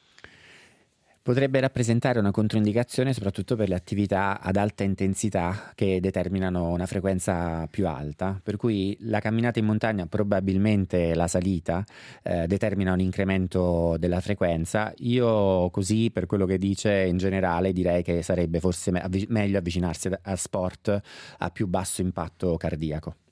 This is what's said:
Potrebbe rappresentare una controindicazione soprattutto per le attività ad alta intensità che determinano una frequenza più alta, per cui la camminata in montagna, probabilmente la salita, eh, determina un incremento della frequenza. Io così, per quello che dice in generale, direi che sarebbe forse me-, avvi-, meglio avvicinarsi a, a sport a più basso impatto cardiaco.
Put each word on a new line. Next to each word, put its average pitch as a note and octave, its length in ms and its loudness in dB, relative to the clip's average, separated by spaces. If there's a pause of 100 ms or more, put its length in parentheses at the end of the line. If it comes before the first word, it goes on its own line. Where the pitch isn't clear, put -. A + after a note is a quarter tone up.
(1300)
Potrebbe C3 320 4
rappresentare B2 640 2
una G2+ 100 4
controindicazione A2 840 2
soprattutto G2+ 440 -2
per G#2+ 120 0
le F#2 60 0
attività G2 680 0
ad F#2+ 140 -2
alta G2+ 300 0
intensità G2 920 -2
che F#2+ 240 2
determinano F2+ 720 0
una F2 160 -2
frequenza F2 800 -2
più F#2 220 -2
alta, D#2 520 -6
per G2+ 140 -6
cui G#2 460 -2
la G#2+ 180 -2
camminata A2+ 400 0
in A2 60 2
montagna, G#2+ 420 0
probabilmente G2 1120 2
la E2+ 100 2
salita, F2+ 580 0 (380)
eh, F2 240 -2
determina F#2+ 460 0
un F#2 80 2
incremento F2+ 960 0
della F2 220 0
frequenza. F#2+ 760 -2
Io G#2+ 720 2
così, G#2+ 420 0
per F2+ 140 -2
quello G2 200 0
che F#2+ 120 2
dice G2 340 0
in F#2+ 240 2
generale, F#2 560 2
direi F2 320 2
che E2+ 180 0
sarebbe F2 380 0
forse F2+ 320 0
me-, F2+ 100 0
avvi-, F#2+ 260 -2
meglio G2+ 300 0
avvicinarsi F2 480 -2
a, F#2 160 -4
a G2 140 -4
sport G2 680 -2 (360)
a F2+ 120 -4
più - 160 -4
basso F#2+ 360 -2
impatto F2 540 -2
cardiaco. D#2+ 600 -4 (160)